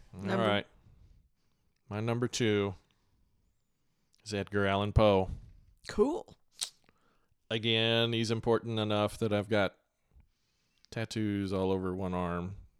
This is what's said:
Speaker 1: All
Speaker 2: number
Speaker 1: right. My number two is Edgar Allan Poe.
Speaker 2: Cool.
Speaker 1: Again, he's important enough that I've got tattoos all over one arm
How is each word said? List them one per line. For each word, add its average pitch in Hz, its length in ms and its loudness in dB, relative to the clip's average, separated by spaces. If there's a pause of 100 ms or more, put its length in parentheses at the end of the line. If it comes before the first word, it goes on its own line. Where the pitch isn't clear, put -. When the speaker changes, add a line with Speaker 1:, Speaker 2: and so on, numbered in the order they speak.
(140)
Speaker 1:
All 92 80 -12
Speaker 2:
number 110 240 0
Speaker 1:
right. 104 200 2 (1200)
My 104 120 -6
number 117 280 -2
two 104 460 0 (1500)
is 104 100 -8
Edgar 101 320 -2
Allan 101 260 0
Poe. 98 380 6 (580)
Speaker 2:
Cool. - 480 -2 (1120)
Speaker 1:
Again, 113 640 2
he's 113 180 -2
important 113 480 0
enough 104 400 0
that 107 140 0
I've 104 160 0
got 101 260 2 (1160)
tattoos 104 640 -2
all 95 200 0
over 92 220 -2
one 92 200 -4
arm 90 420 -4 (240)